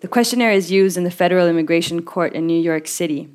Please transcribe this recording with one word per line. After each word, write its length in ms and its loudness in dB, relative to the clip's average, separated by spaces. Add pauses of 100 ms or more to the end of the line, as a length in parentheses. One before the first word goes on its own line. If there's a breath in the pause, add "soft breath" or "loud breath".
The 60 -12
questionnaire 440 2
is 200 2
used 260 2
in 60 -2
the 60 -2
Federal 380 2
Immigration 560 0
Court 300 -4
in 120 -4
New 160 0
York 260 -2
City, 480 -6